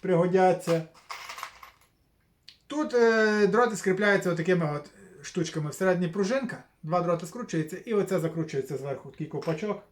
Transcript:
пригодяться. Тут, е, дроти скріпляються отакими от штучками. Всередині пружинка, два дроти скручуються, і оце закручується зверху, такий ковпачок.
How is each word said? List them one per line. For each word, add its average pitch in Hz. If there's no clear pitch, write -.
пригодяться. 175
Тут, 277
е, 220
дроти 214
скріпляються 196
отакими 165
от -
штучками. 160
Всередині 180
пружинка, 202
два 165
дроти 170
скручуються, 170
і 220
оце 190
закручується 156
зверху, 135
такий 151
ковпачок. 165